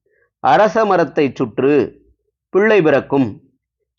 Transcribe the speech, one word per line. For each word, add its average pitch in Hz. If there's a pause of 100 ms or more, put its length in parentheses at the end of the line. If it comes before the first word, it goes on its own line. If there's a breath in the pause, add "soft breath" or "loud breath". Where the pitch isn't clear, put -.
(440)
அரச 180 (100)
மரத்தை 170
சுற்று, 131 (760)
பிள்ளை 214
பிறக்கும், 139 (720)